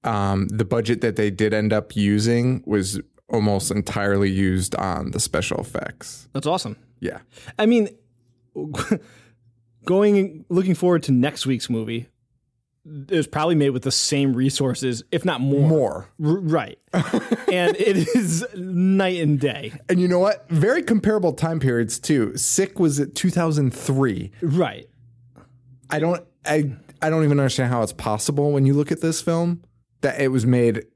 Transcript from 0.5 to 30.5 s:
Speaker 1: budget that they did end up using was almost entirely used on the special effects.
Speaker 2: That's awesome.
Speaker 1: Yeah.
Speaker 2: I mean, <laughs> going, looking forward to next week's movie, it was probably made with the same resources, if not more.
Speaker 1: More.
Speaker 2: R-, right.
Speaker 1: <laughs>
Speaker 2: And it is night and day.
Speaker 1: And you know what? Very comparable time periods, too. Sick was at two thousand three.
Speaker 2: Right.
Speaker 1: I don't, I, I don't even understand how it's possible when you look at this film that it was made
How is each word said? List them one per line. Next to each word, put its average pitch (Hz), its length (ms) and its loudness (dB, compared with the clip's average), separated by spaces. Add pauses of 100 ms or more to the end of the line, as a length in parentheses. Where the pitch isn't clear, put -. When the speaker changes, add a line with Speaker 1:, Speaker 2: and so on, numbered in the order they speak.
Speaker 1:
budget 117 360 -2
that 113 160 0
they 104 120 0
did 104 240 0
end 107 180 0
up 107 240 -2
using 113 680 2
was 101 340 -2 (300)
almost 104 400 0
entirely 101 640 0
used 92 440 0
on 85 360 -4
the - 80 -4
special - 400 -4
effects. - 760 -12
Speaker 2:
That's 139 140 -4
awesome. 156 300 -4 (220)
Speaker 1:
Yeah. - 200 -8 (400)
Speaker 2:
I 214 80 4
mean, 226 220 4 (680)
<laughs> 151 160 -8 (1120)
going, 190 640 2
looking 185 260 2
forward 175 280 2
to 143 80 0
next 131 340 2
week's 131 240 -2
movie, 113 380 -4 (800)
it 151 300 -8
was 156 120 2
probably 160 280 0
made 143 160 4
with 127 120 -4
the 135 80 -2
same 139 420 0
resources, 127 800 -2
if 170 120 -2
not 156 160 -2
more. 143 280 2
Speaker 1:
More. 131 420 0 (140)
Speaker 2:
R-, 165 160 2
right. 156 400 -2 (140)
Speaker 1:
<laughs> 190 260 0 (320)
Speaker 2:
And 180 240 2
it 190 220 2 (180)
is 170 300 0 (100)
night 185 640 0
and 151 180 2
day. 127 360 -4 (160)
Speaker 1:
And 180 100 4
you 180 80 2
know 180 120 2
what? 196 300 0
Very 196 320 2
comparable 208 520 2
time 165 260 -2
periods, 120 400 0
too. 131 380 0
Sick - 420 -2
was 147 180 2
at 147 160 -4
two - 160 0
thousand 151 440 2
three. 123 580 -2 (100)
Speaker 2:
Right. 156 460 -2 (1000)
Speaker 1:
I 151 100 -2
don't, 170 240 0 (220)
I, 147 260 0 (300)
I 160 80 0
don't 160 160 2
even 143 160 4
understand 127 320 0
how 120 80 0
it's 107 100 -2
possible 143 600 -2
when 135 120 4
you 135 80 4
look 147 160 0
at 156 120 -4
this 160 200 -2
film 170 420 -2 (360)
that 139 220 -2
it 135 80 2
was 127 160 0
made 120 400 2 (100)